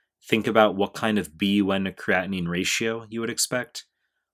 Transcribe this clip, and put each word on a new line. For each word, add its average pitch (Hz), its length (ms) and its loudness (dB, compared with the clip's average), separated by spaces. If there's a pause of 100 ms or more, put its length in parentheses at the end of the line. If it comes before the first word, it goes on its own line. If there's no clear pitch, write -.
(260)
think 107 200 -2
about 104 300 4
what 98 180 -2
kind 107 240 0
of 85 180 -6
B 101 200 2
U 98 160 4
N 98 120 0
to 92 80 -4
creatinine 92 560 -2
ratio 113 640 -2
you 113 100 -6
would 113 80 -2
expect, - 560 -4 (500)